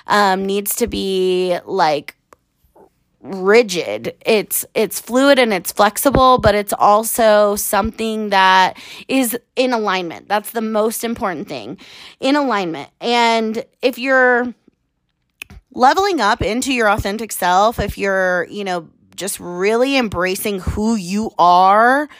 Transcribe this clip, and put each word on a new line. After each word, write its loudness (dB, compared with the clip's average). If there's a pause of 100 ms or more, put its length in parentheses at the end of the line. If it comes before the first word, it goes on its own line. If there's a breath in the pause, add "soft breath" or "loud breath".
um, 2
needs -4
to -2
be, -2
like, -2 (1040)
rigid. 0 (100)
It's, -2
it's -2
fluid 2
and 2
it's -6
flexible, 2
but 2
it's -4
also 4
something -4
that 4 (300 loud breath)
is -2 (160)
in 0
alignment. -4
That's -4
the -6
most -2
important -6
thing, -12 (400 loud breath)
in 0
alignment. -2 (100)
And 0 (160)
if 0
you're 2 (1200)
leveling 2
up 0
into -2
your 2
authentic -4
self, 2
if -6
you're, -2
you -10
know, -6 (260)
just -8
really -2
embracing -2
who -4
you -6
are, 4 (120 loud breath)